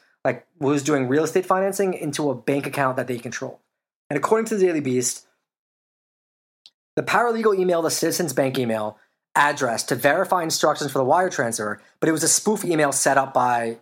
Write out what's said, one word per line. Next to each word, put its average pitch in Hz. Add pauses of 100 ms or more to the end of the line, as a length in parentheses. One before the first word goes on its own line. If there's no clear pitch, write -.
(240)
like, - (140)
who 147
was 143
doing 139
real 135
estate 160
financing, 190
into 147
a 131
bank 139
account 135
that 127
they 123
control. 117 (500)
And 139
according 220
to 226
the 185
Daily 165
Beast, 127 (1700)
the 143
paralegal 220
emailed 175
a 151
Citizens 160
Bank 135
email 110 (380)
address 139
to 143
verify 170
instructions 151
for 139
the 131
wire 175
transfer, 113 (200)
but 151
it 160
was 160
a 151
spoof 202
email 156
set 135
up 135
by, 120